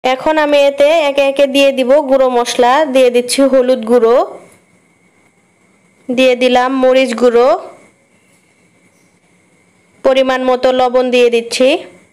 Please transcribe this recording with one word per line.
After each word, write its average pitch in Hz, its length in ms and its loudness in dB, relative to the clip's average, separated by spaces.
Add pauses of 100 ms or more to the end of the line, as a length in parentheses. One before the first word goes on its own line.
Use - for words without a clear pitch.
(140)
এখন 311 200 -2 (100)
আমি 294 140 0 (100)
এতে 277 200 0 (200)
একে 277 220 -2
একে 277 240 0
দিয়ে 277 240 4
দিব 254 120 -2 (200)
গুঁড়ো 262 260 2
মশলা। 240 360 0 (220)
দিয়ে 262 200 2
দিচ্ছি 240 260 -2 (120)
হলুদ 254 380 0
গুঁড়ো, 240 260 2 (1900)
দিয়ে 254 340 0
দিলাম 247 280 0 (120)
মরিচ 254 280 2 (100)
গুঁড়ো, 240 280 2 (2500)
পরিমাণ 262 360 0 (100)
মতো 254 180 0 (100)
লবণ 254 260 0 (100)
দিয়ে 240 200 2
দিচ্ছি 233 340 -2 (440)